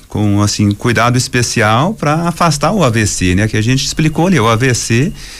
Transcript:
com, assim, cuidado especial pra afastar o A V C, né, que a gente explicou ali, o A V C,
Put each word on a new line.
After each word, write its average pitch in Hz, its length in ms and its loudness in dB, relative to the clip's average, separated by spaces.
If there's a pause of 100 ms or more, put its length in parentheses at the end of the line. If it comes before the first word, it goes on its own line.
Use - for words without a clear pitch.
com, 101 320 0
assim, 104 300 0
cuidado 117 480 0
especial 120 720 0
pra 165 340 -2
afastar 165 460 0
o 208 100 0
A 135 60 4
V 110 180 2
C, 90 280 0
né, 104 120 2
que 110 120 -4
a - 20 0
gente 131 240 0
explicou 156 440 0
ali, 170 120 2
o 107 80 2
A 113 80 4
V 127 160 0
C, 120 400 0 (280)